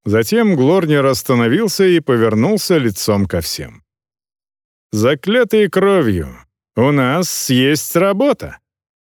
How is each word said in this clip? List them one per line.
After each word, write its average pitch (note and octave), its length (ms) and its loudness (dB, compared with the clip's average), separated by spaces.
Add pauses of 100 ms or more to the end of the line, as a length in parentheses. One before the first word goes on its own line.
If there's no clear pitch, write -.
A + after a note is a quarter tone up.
Затем F3+ 480 2
Глорнер D3+ 480 2
остановился C3+ 800 0
и F3+ 160 4
повернулся B2+ 800 0
лицом G2+ 480 -2
ко F2 160 -4
всем. B1+ 400 -12 (1080)
"Заклятые G3 800 0
кровью, D3+ 600 0 (480)
у B2+ 160 2
нас C#3+ 580 -2
есть C3+ 440 0
работа. G3 640 -2 (540)